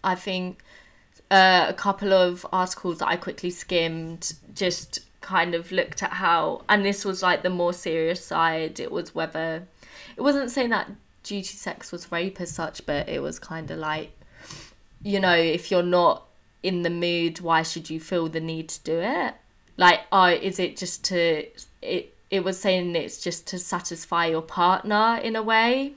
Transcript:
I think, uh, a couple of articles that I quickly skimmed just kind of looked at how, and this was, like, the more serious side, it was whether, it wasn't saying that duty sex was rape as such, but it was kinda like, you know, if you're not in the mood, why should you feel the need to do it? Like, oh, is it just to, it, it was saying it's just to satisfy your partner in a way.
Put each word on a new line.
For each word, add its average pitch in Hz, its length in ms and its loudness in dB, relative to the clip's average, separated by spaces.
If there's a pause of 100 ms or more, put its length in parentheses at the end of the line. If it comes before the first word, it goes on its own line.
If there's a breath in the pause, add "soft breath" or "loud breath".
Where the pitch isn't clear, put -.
I 190 100 2
think, 180 480 -6 (680 soft breath)
uh, 185 380 8
a 185 60 -2
couple 196 380 0
of 180 400 4
articles 180 480 -2
that 143 80 0
I 170 80 2
quickly 180 340 -6
skimmed 165 840 -4 (200)
just - 460 -2 (200)
kind 175 360 0
of 175 160 -6
looked 180 320 -2
at - 80 -4
how, 170 560 2
and 202 160 4
this 202 200 -2
was, 190 180 -2
like, 175 200 2
the 185 80 0
more 175 220 0
serious 165 520 -2
side, 160 540 0
it - 140 -8
was 170 200 -6
whether, 160 540 -4 (500 loud breath)
it - 60 -6
wasn't 277 300 2
saying 247 180 0
that 220 180 -2 (360)
duty 202 180 -6
sex - 480 -10
was 170 220 -10
rape 185 280 -4
as 165 120 -6
such, - 340 -8
but 143 220 -2
it 147 120 -4
was 147 200 -6
kinda 160 340 -10
like, 156 380 -6 (920 loud breath)
you 202 160 0
know, 185 160 4
if 165 380 2
you're 180 100 4
not 175 460 4 (340)
in 180 200 -2
the 170 80 0
mood, 170 500 -2
why 165 240 2
should 165 260 -8
you 160 80 -6
feel 165 300 -2
the 160 120 -6
need 160 280 -8
to - 160 -12
do 165 160 -2
it? 269 340 -2 (420)
Like, 180 260 6 (100)
oh, 190 160 8
is 185 320 0
it - 160 -2
just - 300 -8
to, 170 380 2 (380)
it, - 320 -6 (160)
it 190 140 0
was 185 160 -2
saying 180 340 2
it's - 260 -4
just - 280 -6
to 185 100 -8
satisfy 170 680 -2
your 160 160 0
partner 208 840 2
in 226 100 -2
a 220 80 -2
way. 240 540 2